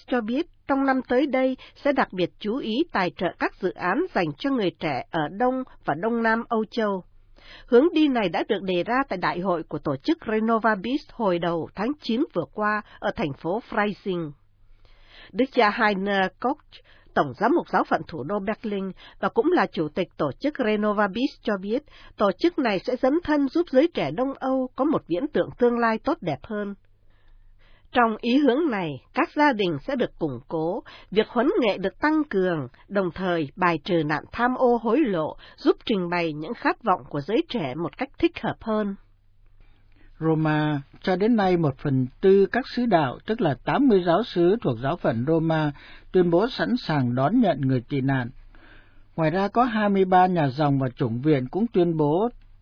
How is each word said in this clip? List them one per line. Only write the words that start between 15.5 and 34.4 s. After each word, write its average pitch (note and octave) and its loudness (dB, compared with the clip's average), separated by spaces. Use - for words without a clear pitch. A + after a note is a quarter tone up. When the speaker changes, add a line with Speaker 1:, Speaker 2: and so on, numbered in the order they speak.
Speaker 1:
cha A3 2
Heiner G3+ 0
Koch, B3+ -2
Tổng D3+ 0
giám A#3 2
mục A#3 0
giáo G3 2
phận D#3+ -2
thủ C#3+ -8
đô G3+ -4
Berlin G3+ -6
và G3+ 0
cũng C#4 2
là A#3+ 4
chủ E3+ -2
tịch F3+ -4
tổ D3 -2
chức D4+ -2
Renova G#3+ 0
Bis A3+ -2
cho A3+ -2
biết, G#3 -4
tổ G3+ 2
chức F4 0
này A3 2
sẽ - -4
dấn C4+ 2
thân C#4+ 2
giúp E4+ 0
giới C4+ 4
trẻ E3+ -2
Đông C4 -4
Âu C4 -2
có C4 0
một C#4+ 0
viễn D#4 -2
tượng E3+ -2
tương A#3+ 2
lai A3+ 0
tốt D#4 -2
đẹp D#3+ -4
hơn. G#3 -8
Trong A3+ 2
ý A#3+ 2
hướng D4 2
này, F#3+ -4
các G3+ 0
gia D4 4
đình F#3 0
sẽ C#4 -4
được - -4
củng C3+ -4
cố, E3+ -4
việc G#3+ 0
huấn B3 0
nghệ G#3+ 0
được F#3 -6
tăng D#4 2
cường, F3+ -2
đồng G3 -2
thời E3+ -4
bài F3 0
trừ E3+ 0
nạn D3+ -2
tham B3 0